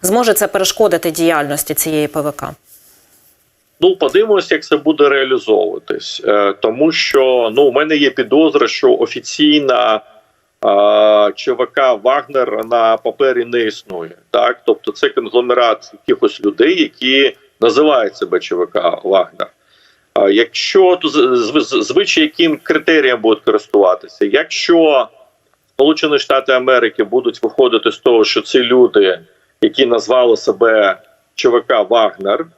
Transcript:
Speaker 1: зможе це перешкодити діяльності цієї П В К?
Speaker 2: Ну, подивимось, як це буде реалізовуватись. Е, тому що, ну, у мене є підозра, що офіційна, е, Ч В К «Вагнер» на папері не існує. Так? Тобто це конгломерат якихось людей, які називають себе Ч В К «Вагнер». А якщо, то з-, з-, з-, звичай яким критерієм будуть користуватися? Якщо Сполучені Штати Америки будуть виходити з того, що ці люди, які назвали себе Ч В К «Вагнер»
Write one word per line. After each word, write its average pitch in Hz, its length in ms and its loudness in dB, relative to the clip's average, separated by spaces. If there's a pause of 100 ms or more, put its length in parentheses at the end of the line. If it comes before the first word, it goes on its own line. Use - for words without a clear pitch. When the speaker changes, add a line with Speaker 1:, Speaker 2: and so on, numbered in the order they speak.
Speaker 1:
зможе 233 320 0
це 202 140 -2
перешкодити 190 640 -2
діяльності 156 600 -2
цієї 151 340 -4
П 147 140 -6
В 147 100 -4
К? - 180 -12 (1300)
Speaker 2:
Ну, 185 140 2
подивимось, 196 560 0
як - 120 -2
це 151 140 0
буде 147 320 2
реалізовуватись. 110 1160 -2
Е, 101 260 0
тому 120 380 -2
що, 127 640 0
ну, 139 80 4
у 139 80 4
мене 151 240 -2
є 147 140 0
підозра, 139 580 0
що 123 260 2
офіційна, 123 1000 0 (720)
е, 104 680 4
Ч - 160 -6
В 120 220 -2
К 131 200 0
«Вагнер» 117 720 -2
на 113 320 0
папері 120 480 -2
не 120 160 -4
існує. 90 540 -8 (160)
Так? 117 340 -2
Тобто - 260 -2
це - 180 -4
конгломерат 123 840 -2
якихось - 480 -4
людей, 147 400 0
які 131 540 -2 (260)
називають 123 560 2
себе 87 220 -4
Ч - 160 -8
В 87 120 -2
К - 360 -4
«Вагнер». 95 440 -2 (680)
А 196 160 2
якщо, 190 680 2
то 175 120 -6
з-, 131 280 2
з-, 123 260 0
з-, 127 220 -2
звичай 160 400 0
яким 156 400 -2
критерієм 151 580 0
будуть 110 220 0
користуватися? 101 840 0
Якщо 151 840 0 (680)
Сполучені 147 460 0
Штати 135 320 -2
Америки 127 520 0
будуть 120 400 -2
виходити 113 480 0
з - 60 -14
того, 117 260 2
що 107 180 -2
ці 123 220 0
люди, 117 560 2 (420)
які 120 240 0
назвали 120 520 0
себе 107 600 0 (380)
Ч - 140 0
В 117 180 0
К 117 140 0
«Вагнер» 104 640 -2 (120)